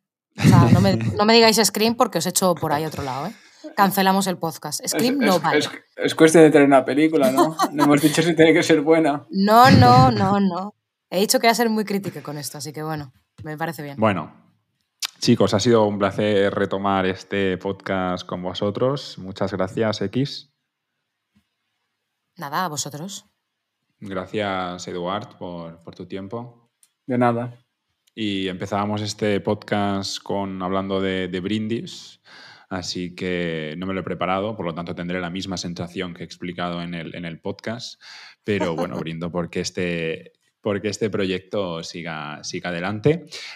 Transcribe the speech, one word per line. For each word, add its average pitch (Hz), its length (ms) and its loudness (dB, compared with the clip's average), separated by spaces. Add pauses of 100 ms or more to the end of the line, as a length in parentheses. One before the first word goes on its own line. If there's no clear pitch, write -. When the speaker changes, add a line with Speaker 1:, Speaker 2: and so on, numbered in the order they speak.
(380)
Speaker 1:
O - 40 -4
sea, - 280 8
no - 120 6
me, 196 140 4
Speaker 2:
<laughs> - 220 -4
Speaker 1:
no 208 60 4
me 220 80 4
digáis 226 320 6
Scream 220 300 0
porque 233 240 0
os 160 80 -2
echo 180 280 2
por 151 200 -2
ahí 151 100 -2
a 156 40 -4
otro 139 140 -8
lado, 139 260 -6
¿eh? 233 60 -12 (420)
Cancelamos 196 500 4
el 180 100 -2
podcast. - 480 -8
Speaker 3:
Es, 160 60 -6
Speaker 1:
Scream 254 320 0
Speaker 3:
es, 214 60 2
Speaker 1:
no 180 120 4
vale. 151 200 2
Speaker 3:
es, - 100 -6 (260)
es - 180 -2
cuestión 160 300 8
de 151 60 10
tener 143 160 8
una 135 180 6
película, 151 460 2
¿no? 135 340 2
Speaker 1:
<laughs> - 80 -4
Speaker 3:
No 143 120 2
hemos 143 180 6
dicho 156 200 4
si 165 140 2
tiene 160 160 8
que 165 100 4
ser 156 200 4
buena. 151 480 2
Speaker 1:
No, 214 400 8
no, 254 400 8
no, 202 300 2
no. 190 340 -2 (340)
He 175 120 -2
dicho 220 200 2
que 233 60 2
voy 226 60 6
a - 20 4
ser 233 160 2
muy 214 140 -2
crítica 196 380 -6
con 147 160 -10
esto, 147 200 -12
así 147 140 -12
que 156 100 -10
bueno, 156 300 -8 (320)
me 151 140 -10
parece 160 240 -6
bien. 143 160 -12
Speaker 2:
Bueno, 90 340 -2 (840)
chicos, 110 360 2
ha 101 60 2
sido 113 260 4
un 101 120 -2
placer 101 560 0
retomar 98 500 0
este 95 540 -2
podcast 95 680 -4
con 92 160 -6
vosotros. 104 760 -4
Muchas 95 340 -6
gracias, 104 500 -2
X. - 500 -6 (1800)
Speaker 1:
Nada, 160 280 -6
a 175 40 -4
vosotros. 151 580 -10 (760)
Speaker 2:
Gracias, 95 880 -6
Eduard, 92 500 -6
por, 85 440 -14
por 87 120 -18
tu 92 120 -16
tiempo. 101 640 -12 (360)
Speaker 3:
De 123 120 -2
nada. 120 400 0 (560)
Speaker 2:
Y 98 340 -4
empezábamos 101 540 -4
este 104 380 -2
podcast 101 800 -4
con, 98 400 -8
hablando 95 380 -2
de, 95 280 -4
de 92 120 -6
brindis, 110 800 -8 (480)
así 90 460 -8
que 85 640 -6
no 92 80 -8
me 95 80 -6
lo 92 60 -6
he 82 40 -10
preparado, 95 520 -4
por 92 100 -8
lo 85 80 -6
tanto 85 200 -10
tendré 90 260 -6
la 87 100 -8
misma 95 260 -8
sensación 87 580 -8
que - 80 -14
he 87 40 -12
explicado 87 560 -8
en 87 120 -10
el, 82 200 -12
en 87 100 -12
el 82 160 -12
podcast, - 600 -12 (420)
pero 92 320 -2
bueno, - 240 -6
Speaker 1:
<laughs> - 0 -
Speaker 2:
brindo 82 320 -8
porque 85 300 -6
este, 85 720 -6 (280)
porque 104 280 -4
este 104 200 -4
proyecto 92 760 -4
siga, 78 600 -12
siga 90 260 -10
adelante. 104 560 -2 (300)